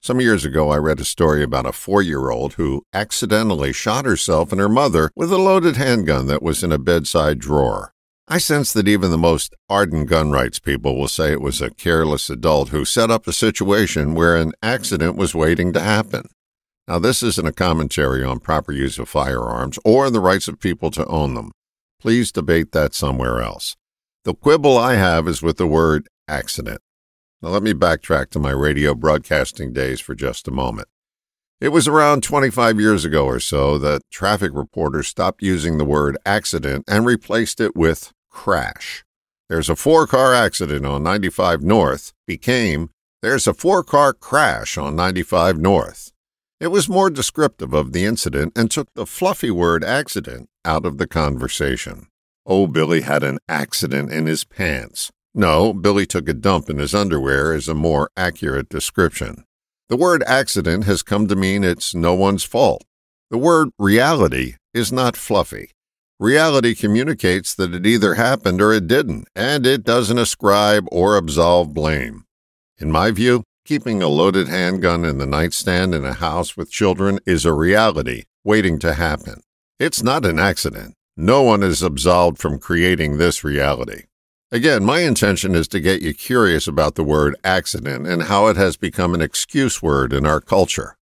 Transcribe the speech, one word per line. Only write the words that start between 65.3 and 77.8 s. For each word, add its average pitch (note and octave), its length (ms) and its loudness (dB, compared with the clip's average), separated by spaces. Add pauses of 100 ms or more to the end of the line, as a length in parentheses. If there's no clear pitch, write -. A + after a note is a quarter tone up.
Reality C3+ 540 4
communicates G#2 800 0
that F2 200 -2
it F2+ 120 -2
either G#2+ 260 4
happened G#2+ 480 0
or G#2+ 140 6
it F#2 140 -2
didn't, A#2+ 460 0
and B2+ 320 -2
it C3 160 2
doesn't A#2+ 360 0
ascribe G#2 760 2
or F#2+ 240 4
absolve E2+ 560 2
blame. D2 520 -4 (520)
In D#2 140 -6
my E2 200 2
view, A#2 320 2 (220)
keeping A#2 380 -2
a E2 60 2
loaded F2 400 2
handgun F2 580 0
in D2 100 -2
the C2+ 80 -4
nightstand E2+ 720 -2
in C#2+ 100 -4
a C2+ 80 -4
house E2 460 -6
with E2+ 120 -10
children G2 540 0
is E2 220 0
a E2 80 2
reality D#2 680 0 (200)